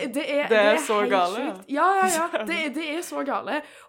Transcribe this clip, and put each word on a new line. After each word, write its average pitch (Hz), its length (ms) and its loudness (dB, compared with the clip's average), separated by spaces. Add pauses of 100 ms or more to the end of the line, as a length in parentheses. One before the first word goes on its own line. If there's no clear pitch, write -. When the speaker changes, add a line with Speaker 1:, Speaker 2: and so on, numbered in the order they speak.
Speaker 1:
det 269 180 -4
er, 285 240 -2
Speaker 2:
Det 220 80 4
er 208 80 6
Speaker 1:
det 208 80 6
er 214 60 2
Speaker 2:
så 214 200 0
Speaker 1:
helt 202 140 0
Speaker 2:
gale, 185 260 2
ja. 277 140 -4
Speaker 1:
sjukt. - 160 -16
Ja, 294 240 2
ja, 381 140 4
ja. 339 360 0
Speaker 2:
<laughs> 320 60 -4
Speaker 1:
Det, 330 100 -2 (120)
det 311 160 -6
er 311 160 -4
så 285 200 -6
gale. 240 360 -4 (300)